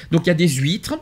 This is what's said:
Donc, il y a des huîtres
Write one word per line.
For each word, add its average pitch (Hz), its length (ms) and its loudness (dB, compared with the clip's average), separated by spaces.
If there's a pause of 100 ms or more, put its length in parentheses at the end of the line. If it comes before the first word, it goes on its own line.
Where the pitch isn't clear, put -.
(120)
Donc, 165 160 2
il - 0 -
y 180 40 2
a 170 40 4
des 170 140 4
huîtres 151 520 -2